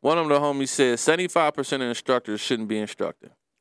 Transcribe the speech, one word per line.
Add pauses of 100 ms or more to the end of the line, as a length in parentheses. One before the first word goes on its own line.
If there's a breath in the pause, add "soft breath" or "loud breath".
One
of
the
homies
said
seventy-five
percent
of
instructors
shouldn't
be
instructing. (300)